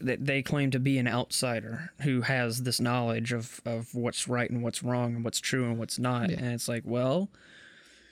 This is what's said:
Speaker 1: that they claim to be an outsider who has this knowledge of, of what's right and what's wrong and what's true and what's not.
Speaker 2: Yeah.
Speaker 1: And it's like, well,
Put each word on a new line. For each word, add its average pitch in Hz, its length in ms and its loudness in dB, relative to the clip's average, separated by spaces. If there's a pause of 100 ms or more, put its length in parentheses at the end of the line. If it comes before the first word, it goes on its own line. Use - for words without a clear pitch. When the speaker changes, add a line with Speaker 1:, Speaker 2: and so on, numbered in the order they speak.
Speaker 1:
that 127 200 0
they 139 180 2
claim 139 280 2
to 131 80 2
be 135 200 4
an 123 80 2
outsider 120 840 -2 (100)
who 131 200 2
has 123 420 0
this 123 160 0
knowledge 120 520 2
of, 117 340 -6
of 117 300 -4
what's 120 320 -2
right 120 220 0
and 120 120 -2
what's 117 220 -2
wrong 120 320 0
and 117 80 -2
what's 117 160 -2
true 127 260 0
and 117 140 0
what's - 180 -6
not. 123 320 2
Speaker 2:
Yeah. - 100 0
Speaker 1:
And 123 140 -2
it's 117 140 -4
like, 117 180 -2
well, 131 440 2 (840)